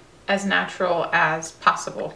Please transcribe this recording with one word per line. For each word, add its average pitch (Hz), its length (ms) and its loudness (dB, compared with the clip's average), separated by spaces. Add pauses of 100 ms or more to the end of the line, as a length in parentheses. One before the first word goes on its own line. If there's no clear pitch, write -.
(280)
as 196 160 2
natural 180 680 0
as 165 400 0
possible. - 640 -2